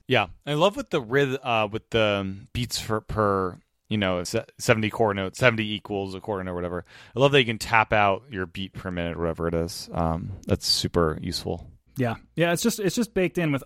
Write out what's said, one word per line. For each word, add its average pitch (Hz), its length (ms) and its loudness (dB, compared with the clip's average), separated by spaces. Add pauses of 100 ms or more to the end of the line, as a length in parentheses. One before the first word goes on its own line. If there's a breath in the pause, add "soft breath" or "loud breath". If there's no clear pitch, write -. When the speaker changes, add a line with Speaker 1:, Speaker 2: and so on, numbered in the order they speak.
Speaker 1:
Yeah. 113 200 4 (200)
I 151 60 -2
love 185 240 2
with 269 120 -8
the 156 120 0
ryth-, 131 420 0
uh, 113 260 2
with 107 200 -8
the 101 440 2 (200)
beats 120 260 -4
for, 107 220 -2
per, 98 580 0 (300)
you 107 80 0
know, 92 260 0
se-, 113 220 -4 (120)
seventy 110 320 2
quarter 107 260 2
notes, 95 220 -4
seventy 110 360 2
equals 98 420 -6
a 92 60 -12
quarter 95 240 -4
note 92 60 -6
or 90 40 -4
whatever. 87 300 -6 (280 loud breath)
I 117 60 -4
love 139 140 6
that 143 60 8
you 127 60 4
can 110 140 -4
tap 110 320 4
out 104 400 4
your 92 140 -4
beat 92 280 -10
per - 160 -10
minute 85 280 -4
or - 20 -6
whatever 85 300 -2
it 82 40 -4
is. 82 400 -4
Um, 85 380 -2 (160)
that's 101 180 0
super 82 560 0
useful. 87 480 -6 (280)
Speaker 2:
Yeah. 120 180 -2 (220)
Yeah, 170 160 4
it's 165 100 -2
just, 226 160 0
it's 190 160 -2
just 233 180 -2
baked 180 240 0
in 165 140 0
with 135 140 -4